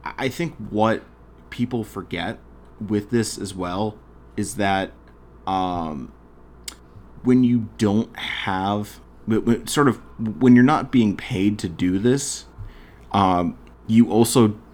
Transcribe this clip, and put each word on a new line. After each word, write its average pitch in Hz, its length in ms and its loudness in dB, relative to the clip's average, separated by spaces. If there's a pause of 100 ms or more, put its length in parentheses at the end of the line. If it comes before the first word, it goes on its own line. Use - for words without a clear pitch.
I - 240 -8
think 151 280 -6 (160)
what 107 320 0 (480)
people 120 320 -4
forget 92 560 -8 (460)
with 104 260 -2
this 113 260 -2
as 95 160 -10
well 92 440 -6 (380)
is 104 200 -6
that, 95 360 0 (560)
um, 87 640 -4 (1120)
when 127 200 4
you 120 340 0
don't 107 400 0
have, 101 800 -6 (280)
w-, 107 180 0
w-, 117 220 0
sort 147 200 2
of, 113 100 2 (440)
when 123 140 8
you're 123 100 8
not 135 260 0
being 110 240 4
paid 104 440 -2
to 95 100 -6
do 90 300 0
this, 127 460 -2 (680)
um, 90 460 2 (300)
you 113 240 4
also 110 440 4 (180)